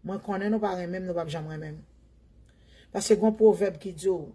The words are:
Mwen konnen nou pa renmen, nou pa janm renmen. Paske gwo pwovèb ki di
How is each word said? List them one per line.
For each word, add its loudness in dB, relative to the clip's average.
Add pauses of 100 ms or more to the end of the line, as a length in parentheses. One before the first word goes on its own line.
Mwen -6
konnen -2
nou 0
pa 0
renmen, -6
nou -4
pa -4
janm -6
renmen. -10 (1120)
Paske 4
gwo 4
pwovèb 4
ki -10
di 0 (220)